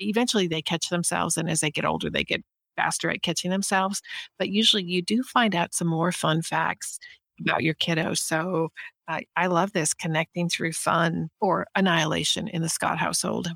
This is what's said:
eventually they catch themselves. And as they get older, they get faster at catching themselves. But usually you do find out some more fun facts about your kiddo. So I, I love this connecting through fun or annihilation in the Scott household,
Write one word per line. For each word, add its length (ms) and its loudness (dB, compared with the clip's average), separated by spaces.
eventually 480 2
they 140 -2
catch 260 -2
themselves. 480 0
And 120 -2
as 120 0
they 100 2
get 140 -2
older, 260 0
they 140 0
get 180 -2
faster 340 0
at 140 -4
catching 300 -2
themselves. 500 0
But 120 -2
usually 340 4
you 180 0
do 220 2
find 320 2
out 200 0
some 120 0
more 240 2
fun 320 0
facts 560 -2
about 220 0
your 120 2
kiddo. 400 0
So 560 -2
I, 160 -6
I 100 2
love 260 2
this 220 0
connecting 540 -2
through 240 -2
fun 560 0
or 260 0
annihilation 720 2
in 140 -4
the 60 -2
Scott 300 -2
household, 580 -2